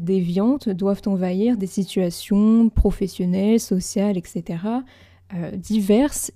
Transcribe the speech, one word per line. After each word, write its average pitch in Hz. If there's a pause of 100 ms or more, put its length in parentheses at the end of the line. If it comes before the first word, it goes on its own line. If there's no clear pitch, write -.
déviantes, 190
doivent 196
envahir 190
des 190
situations 208
professionnelles, 190
sociales, 196
et 175
cetera, 196 (500)
euh, 175
diverses 208